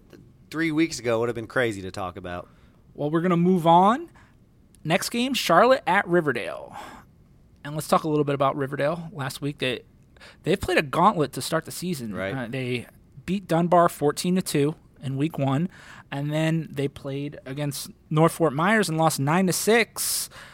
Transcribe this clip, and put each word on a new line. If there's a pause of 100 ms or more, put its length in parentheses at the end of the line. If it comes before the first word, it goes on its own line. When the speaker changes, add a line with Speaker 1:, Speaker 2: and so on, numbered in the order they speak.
(500)
Speaker 1:
three
weeks
ago
would
have
been
crazy
to
talk
about. (480)
Speaker 2:
Well,
we're
gonna
move
on. (760)
Next
game,
Charlotte
at
Riverdale. (880)
And
let's
talk
a
little
bit
about
Riverdale.
Last
week,
they, (600)
they've
played
a
gauntlet
to
start
the
season.
Speaker 1:
Right.
Speaker 2:
Uh,
they (380)
beat
Dunbar
fourteen
to
two (260)
in
week
one, (440)
and
then
they
played
against (200)
North
Fort
Myers
and
lost
nine
to
six. (240)